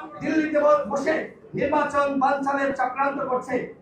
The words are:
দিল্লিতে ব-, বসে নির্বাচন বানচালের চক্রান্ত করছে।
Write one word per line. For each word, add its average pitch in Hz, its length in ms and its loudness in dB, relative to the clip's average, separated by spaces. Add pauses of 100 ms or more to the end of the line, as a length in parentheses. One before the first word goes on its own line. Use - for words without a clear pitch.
(200)
দিল্লিতে 302 400 0
ব-, 294 300 4
বসে - 540 -2 (100)
নির্বাচন 285 680 0
বানচালের 277 560 2
চক্রান্ত 269 460 -2
করছে। 247 600 -4